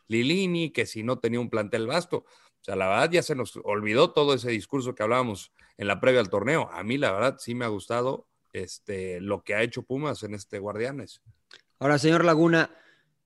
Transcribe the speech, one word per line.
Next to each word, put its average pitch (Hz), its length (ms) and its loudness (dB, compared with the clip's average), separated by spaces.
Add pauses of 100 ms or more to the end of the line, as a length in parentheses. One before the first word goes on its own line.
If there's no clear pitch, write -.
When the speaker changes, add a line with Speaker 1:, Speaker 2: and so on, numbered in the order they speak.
Speaker 1:
Lilini, 165 640 0
que 110 140 -2
si 110 180 -8
no 123 160 -2
tenía 117 220 -2
un 117 80 -8
plantel 110 380 -2
vasto. 156 320 -4
O - 420 -18
sea, 98 160 -8
la 95 120 0
verdad 123 220 2
ya 170 120 4
se 156 120 -4
nos 123 300 -8
olvidó 107 480 2
todo 147 220 4
ese 123 160 -4
discurso 120 440 -4
que - 80 -6
hablábamos 113 480 0 (280)
en 101 100 -4
la 98 100 0
previa 127 220 6
al 101 80 0
torneo. 110 420 0
A 85 140 -12
mí, 120 140 -2
la 131 140 0
verdad, 117 260 0
sí 120 160 -10
me 123 100 -6
ha 113 40 -4
gustado, 117 600 -4 (240)
este, 95 680 -8
lo 98 200 -4
que 104 120 -4
ha 107 80 0
hecho 120 220 -4
Pumas 135 380 -6
en 107 120 -10
este 101 240 -12
Guardianes. 107 640 -8 (560)
Speaker 2:
Ahora, 143 200 4
señor 160 280 6
Laguna, 165 440 6 (560)